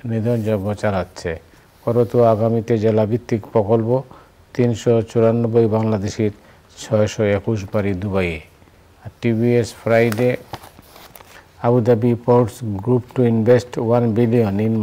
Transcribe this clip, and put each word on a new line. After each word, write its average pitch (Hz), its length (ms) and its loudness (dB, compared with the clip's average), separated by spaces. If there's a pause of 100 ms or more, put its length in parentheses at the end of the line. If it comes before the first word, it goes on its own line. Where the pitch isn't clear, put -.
নিধনযজ্ঞ 107 680 -2
চালাচ্ছে। 90 760 -6 (360)
করতোয়া 117 460 2
আগামীতে 113 480 0
জেলাভিত্তিক 110 680 0
প্রকল্প, 113 560 0 (520)
তিনশো 117 480 2
চুরানব্বই 113 640 2
বাংলাদেশির 107 640 -2 (480)
ছয়শো 107 440 -2
একুশ 101 500 -2
বাড়ি 101 220 -2
দুবাইয়ে। 92 460 -4 (640)
আর 104 60 -16 (100)
টিভিএস 117 640 0
ফ্রাইডে, 117 540 2 (1300)
Abu 123 160 2
Dhabi 120 360 2 (100)
Ports 113 560 0
Group 123 200 0 (140)
to 131 60 2
invest 120 580 2
one 117 360 0
billion 113 420 2
in 113 240 0